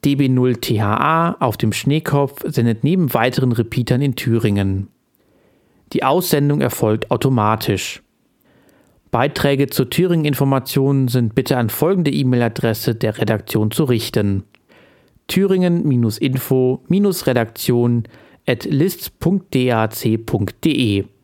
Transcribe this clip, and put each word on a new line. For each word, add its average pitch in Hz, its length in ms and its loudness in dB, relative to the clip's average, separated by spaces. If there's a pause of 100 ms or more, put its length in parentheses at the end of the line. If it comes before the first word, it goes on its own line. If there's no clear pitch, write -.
D 143 100 2
B 135 140 2
null 127 280 2
T 110 240 -2
H 104 160 0
A 165 420 0
auf 117 160 0
dem 110 160 0
Schneekopf 143 720 -2
sendet 117 380 0
neben 156 300 0
weiteren 123 400 2
Repeatern 120 480 0
in 139 140 -2
Thüringen. 101 760 0 (1040)
Die - 100 0
Aussendung 147 560 2
erfolgt 110 520 -2
automatisch. 110 920 0 (1080)
Beiträge 139 560 0
zur 127 220 -2
Thüringen-Information 139 1160 0
sind 120 280 0
bitte 135 200 0
an 120 140 0
folgende 165 420 0
E-Mail-Adresse 120 840 0
der 110 240 -4
Redaktion 107 520 0
zu 160 140 0
richten: 107 580 0 (840)
Thüringen-Info-Redaktion 131 2750 0 (420)
at 123 200 -2
lists 156 440 -2
punkt - 440 -2
D 127 180 2
A 110 180 2
C 110 280 -2
punkt 107 480 -4
D 160 60 2
E. 104 340 0 (180)